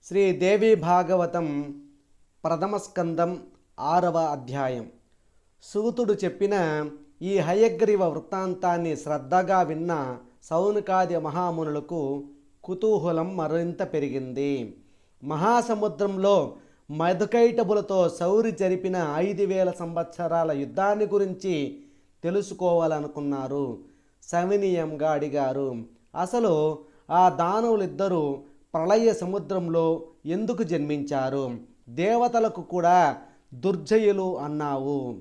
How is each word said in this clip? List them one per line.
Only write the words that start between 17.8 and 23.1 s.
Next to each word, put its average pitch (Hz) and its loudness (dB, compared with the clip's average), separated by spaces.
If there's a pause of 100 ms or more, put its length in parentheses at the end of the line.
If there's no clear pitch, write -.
సౌరి 190 2
జరిపిన 185 -2
ఐదు 185 0
వేల 190 0
సంవత్సరాల 170 -2
యుద్ధాన్ని 190 0
గురించి 185 -2 (440)
తెలుసుకోవాలనుకున్నారు. 147 -2 (440)